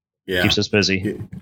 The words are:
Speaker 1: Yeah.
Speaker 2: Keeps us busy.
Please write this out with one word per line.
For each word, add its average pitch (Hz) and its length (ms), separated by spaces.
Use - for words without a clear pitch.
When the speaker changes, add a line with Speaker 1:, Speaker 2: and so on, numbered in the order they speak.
Speaker 1:
Yeah. 92 160
Speaker 2:
Keeps 85 160
us 104 100
busy. 98 500